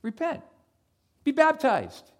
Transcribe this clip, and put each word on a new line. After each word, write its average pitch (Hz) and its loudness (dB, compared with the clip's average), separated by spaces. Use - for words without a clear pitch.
Repent. 233 -6
Be 294 0
baptized. 269 0